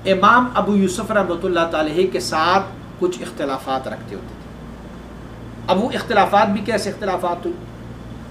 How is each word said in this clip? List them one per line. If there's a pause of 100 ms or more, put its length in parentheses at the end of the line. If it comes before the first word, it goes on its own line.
(120)
امام
ابو
یوسف
رحمۃ
اللہ
تعالیٰ
کے
ساتھ (340)
کچھ
اختلافات
رکھتے
ہوتے
تھے۔ (1200)
اب
وہ
اختلافات
بھی
کیسے
اختلافات
ہوئی؟ (760)